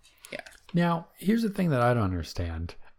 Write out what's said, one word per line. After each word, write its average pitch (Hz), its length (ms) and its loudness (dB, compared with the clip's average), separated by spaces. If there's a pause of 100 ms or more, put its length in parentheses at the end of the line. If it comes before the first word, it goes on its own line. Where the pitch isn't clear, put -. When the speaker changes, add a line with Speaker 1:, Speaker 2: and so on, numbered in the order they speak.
(320)
Speaker 1:
yeah. - 80 -10 (320)
Speaker 2:
Now, 170 360 2 (100)
here's 226 240 2
the 214 80 0
thing 180 200 0
that 123 120 4
I 123 120 6
don't 117 80 2
understand, 85 720 -4 (240)